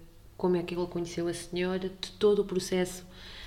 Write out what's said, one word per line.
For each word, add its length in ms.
como 220
é 60
que 120
ele 120
conheceu 420
a 40
senhora, 540
de 320
todo 200
o 60
processo 600